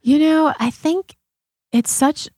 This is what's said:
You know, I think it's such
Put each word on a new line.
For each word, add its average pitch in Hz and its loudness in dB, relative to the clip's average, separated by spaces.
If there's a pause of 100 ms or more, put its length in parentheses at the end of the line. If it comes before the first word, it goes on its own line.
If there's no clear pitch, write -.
You 262 2
know, 311 2
I 240 -2
think 349 -6 (560)
it's 233 0
such - -2 (100)